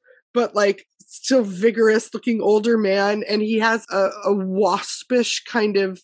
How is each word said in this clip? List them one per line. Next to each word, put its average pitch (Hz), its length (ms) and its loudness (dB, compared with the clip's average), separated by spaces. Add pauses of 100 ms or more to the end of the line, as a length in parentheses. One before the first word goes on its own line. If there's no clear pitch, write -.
(340)
but, 240 220 -2
like, 202 300 0 (240)
still - 340 0
vigorous 220 680 0
looking 226 280 -2
older 214 360 2
man. 202 520 0
And 214 120 0
he 214 180 0
has 226 300 0
a, 190 200 0 (160)
a 196 80 2
waspish 196 1120 -2
kind 214 320 -2
of, 190 260 -4